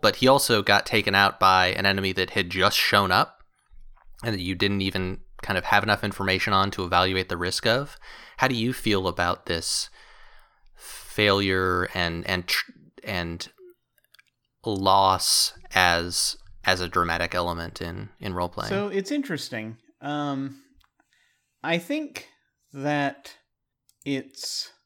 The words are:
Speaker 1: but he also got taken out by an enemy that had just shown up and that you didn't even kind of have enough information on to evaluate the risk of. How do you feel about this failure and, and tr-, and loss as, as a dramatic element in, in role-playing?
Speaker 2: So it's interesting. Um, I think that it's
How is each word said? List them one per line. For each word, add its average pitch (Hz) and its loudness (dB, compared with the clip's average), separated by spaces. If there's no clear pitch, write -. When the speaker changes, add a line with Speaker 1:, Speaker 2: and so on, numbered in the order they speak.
Speaker 1:
but 104 4
he 127 4
also 131 6
got 101 4
taken 104 2
out 98 4
by 92 6
an 95 -2
enemy 98 2
that 92 -2
had 92 -2
just 92 2
shown 101 4
up - 0
and 113 -2
that 95 -4
you 92 -4
didn't 98 0
even 95 -4
kind 95 -2
of 92 -2
have 104 4
enough 104 0
information 95 -2
on 98 2
to 95 -6
evaluate 92 0
the 87 -4
risk 87 -4
of. 123 -2
How 131 2
do 131 -2
you 117 -2
feel 98 0
about 87 -2
this - -4
failure 95 0
and, 85 -4
and 92 -4
tr-, - -4
and 87 -6
loss 98 2
as, 87 2
as 92 2
a 90 -4
dramatic 85 0
element 87 -4
in, 90 -10
in 98 -8
role-playing? 87 -4
Speaker 2:
So 202 -4
it's 196 -4
interesting. 139 -6
Um, 139 -6
I 165 0
think 285 -6
that 143 -4
it's - -8